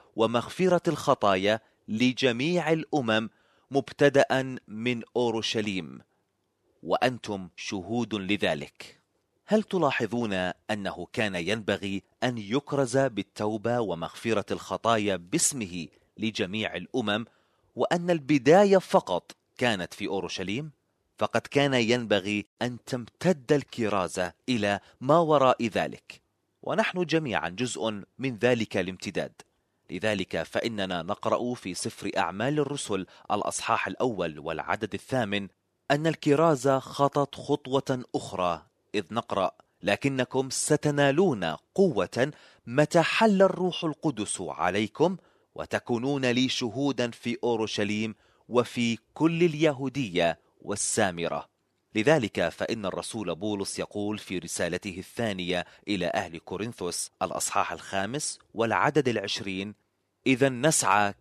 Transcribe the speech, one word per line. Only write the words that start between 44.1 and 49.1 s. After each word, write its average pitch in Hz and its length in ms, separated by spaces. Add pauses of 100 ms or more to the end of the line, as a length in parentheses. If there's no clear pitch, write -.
عليكم، 95 760 (380)
وتكونون 123 720
لي 127 240
شهودا 123 640
في 120 340
أورشليم 107 720 (340)
وفي 117 500 (160)